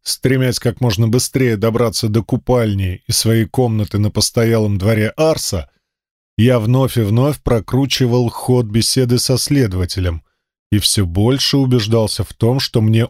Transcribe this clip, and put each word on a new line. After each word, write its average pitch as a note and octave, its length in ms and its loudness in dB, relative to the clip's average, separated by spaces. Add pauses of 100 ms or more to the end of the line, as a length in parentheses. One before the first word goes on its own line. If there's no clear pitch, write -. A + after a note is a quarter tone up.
стремясь B2+ 580 -2
как A2+ 220 -4
можно A#2 280 0
быстрее A#2+ 500 0
добраться A2+ 500 0
до G#2+ 160 0
купальни G#2 800 -2
и - 60 -6
своей A2+ 320 2
комнаты A2 540 -2
на G#2 120 0
постоялом A2 680 0
дворе G#2+ 320 0
Арса, D3+ 600 -2 (680)
я A#2+ 200 4
вновь B2 380 0
и A#2+ 60 2
вновь A#2 400 0
прокручивал B2 880 0
ход B2 340 0
беседы A#2+ 540 0
со B2+ 180 0
следователем F#2 880 -2 (480)
и G#2 80 2
все - 260 0
больше A2 540 0
убеждался A2+ 680 0
в - 80 -12
том, A#2+ 280 0
что - 200 -2
мне A2 300 2